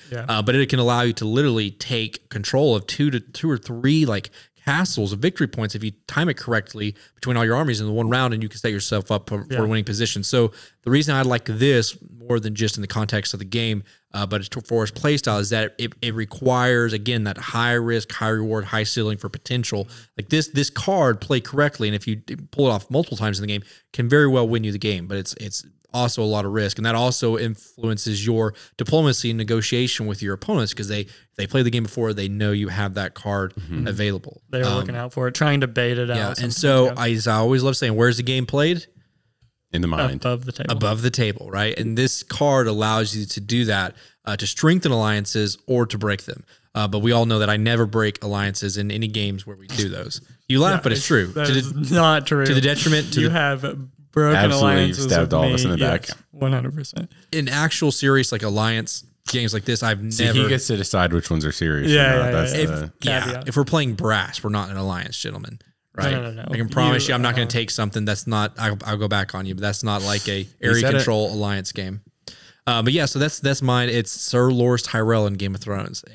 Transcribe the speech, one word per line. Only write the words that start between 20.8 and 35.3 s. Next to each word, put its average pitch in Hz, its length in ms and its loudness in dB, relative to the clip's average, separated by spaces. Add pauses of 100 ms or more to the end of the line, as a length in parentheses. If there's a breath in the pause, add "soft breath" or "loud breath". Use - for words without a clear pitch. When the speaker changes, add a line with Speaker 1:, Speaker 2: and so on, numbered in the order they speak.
Speaker 2:
played 131 240 -2
correctly, 139 420 0
and 104 80 -2
if 101 120 -6
you 107 100 -4
d-, 107 180 -12 (160)
pull 143 160 2
it 120 40 4
off 101 200 -4
multiple 131 260 -2
times 104 220 -2
in - 40 -6
the 104 40 -4
game, 104 160 -4 (300 loud breath)
can 120 140 0
very 143 200 6
well 127 200 4
win 113 160 0
you 107 80 -2
the 101 80 -4
game. 95 280 -2
But 98 100 -6
it's, 95 220 -8
it's 104 260 -10 (260)
also 123 320 0
a - 20 0
lot 104 200 0
of 98 60 -4
risk, 104 260 -2
and 107 80 -4
that 113 80 0
also 120 440 0
influences 110 880 -4
your 110 280 2 (240 loud breath)
diplomacy 135 540 2
and 113 60 -2
negotiation 113 680 0
with 101 160 -6
your 98 140 -4
opponents, 131 380 -2
'cause 104 140 -8
they, 104 200 -4 (280 loud breath)
they 98 120 -4
play 131 160 2
the 120 80 2
game 120 120 0
before, 110 300 -2
they 98 140 -4
know 104 240 0
you 104 180 0
have 98 240 -2
that 95 220 -6
card 98 400 -4
Speaker 3:
Mm-hmm. 82 320 -6
Speaker 2:
available. 101 540 -4 (100)
Speaker 1:
They 127 100 -2
are 127 40 0
Speaker 2:
Um, 120 100 0
Speaker 1:
looking 98 200 -4
out 123 180 -8
for 127 140 -2
it, 123 60 -4